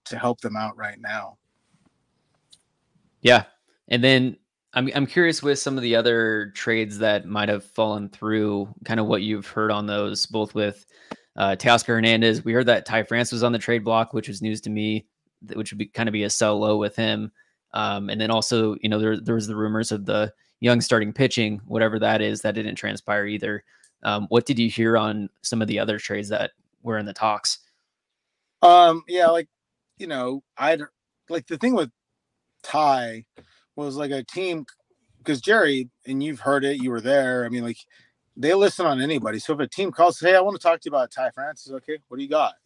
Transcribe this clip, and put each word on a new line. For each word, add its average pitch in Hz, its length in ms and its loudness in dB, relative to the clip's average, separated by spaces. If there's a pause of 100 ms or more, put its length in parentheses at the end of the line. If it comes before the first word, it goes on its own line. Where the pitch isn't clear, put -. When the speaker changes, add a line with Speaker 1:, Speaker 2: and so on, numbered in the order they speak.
Speaker 1:
to 120 120 -12
help 120 220 -2
them 110 160 -8
out 107 200 -6
right 104 240 -12
now. 107 380 -10 (1800)
Speaker 2:
Yeah. 117 220 8 (420)
And 120 160 0
then 131 340 4 (380)
I'm, 131 180 -2
I'm 139 140 0
curious 165 340 0
with 143 200 0
some 135 160 -4
of 127 60 -6
the 117 120 0
other 113 600 2
trades 110 420 -2
that 104 280 2
might 104 220 -2
have 104 160 -2
fallen 107 440 -2
through, 107 600 -2 (160)
kind 113 140 -2
of 107 80 0
what 107 160 0
you've 107 240 -4
heard 107 240 -2
on 104 160 -2
those, 104 400 -4
both 107 300 -6
with, 104 280 -4 (520)
uh, 98 200 0
Teoscar 120 380 2
Hernandez. 113 500 4
We 117 80 -2
heard 120 140 2
that 117 180 4
Ty 113 200 0
France 117 260 -2
was 120 140 -2
on 120 80 2
the 117 60 0
trade 117 260 -2
block, 113 280 0
which 110 140 -6
was 98 160 -12
news 107 200 -6
to 107 80 -8
me, 107 360 -2 (400)
th-, 110 100 -12
which 107 140 -8
would 104 80 -14
be, 104 80 -6
kind 117 220 -4
of 104 40 -4
be 104 120 -2
a 98 60 -2
sell 107 280 0
low 107 180 2
with 104 200 -4
him. 107 340 -2 (440)
Um, 101 360 -4
and 107 100 -4
then 113 120 0
also, 110 480 0
you 107 80 -2
know, 107 100 0
there, 110 220 0
there 113 160 -2
was 107 100 -4
the 110 80 -6
rumors 107 380 -4
of 104 120 -6
the 107 280 -2 (260)
young 120 220 4
starting 107 320 0
pitching, 113 520 0
whatever 110 360 0
that 110 200 2
is, 107 200 -4
that 107 160 -2
didn't 107 180 -6
transpire 104 520 -6
either. 104 360 -6 (400)
Um, 104 280 -2
what 117 160 4
did 123 120 -2
you 117 100 2
hear 113 280 2
on 107 320 -2 (140)
some 113 200 -2
of 104 60 -2
the 104 100 -2
other 107 200 -2
trades 104 320 -6
that 107 200 -2 (320)
were 113 160 -4
in 104 80 -6
the 101 60 -12
talks? - 480 -2 (1040)
Speaker 1:
Um, 175 460 8
yeah, 175 200 4
like, 170 200 0 (480)
you 190 100 -14
know, 135 360 -6 (160)
I'd, 147 240 0 (480)
like, 165 160 -6
the 165 100 -8
thing 247 180 0
with 156 160 0 (720)
Ty 127 600 0 (500)
was, 143 220 -8
like, 147 140 -4
a 139 120 -4
team, 170 440 -6 (580)
'cause 143 160 -2
Jerry, 151 480 2 (180)
and 135 160 -4
you've 147 180 -6
heard 139 220 0
it, 139 200 -2
you 127 80 -2
were 117 100 -4
there. 127 460 2
I - 20 -6
mean, 120 140 -6
like, 117 160 -8 (580)
they 143 160 2
listen 196 320 4
on 139 160 2
anybody. 117 380 -2
So 156 160 -4
if 147 60 -4
a 131 60 -2
team 185 240 -4
calls, 170 300 2
"Hey, 180 160 6
I 185 40 8
wanna 190 180 0
talk 170 220 2
to - 60 -12
you 147 80 -8
about 127 160 0
Ty 131 200 -6
Francis," 135 420 -14
okay, 151 260 -12 (100)
"What 123 100 -14
do 139 40 -8
you 139 60 -10
got?" 143 380 0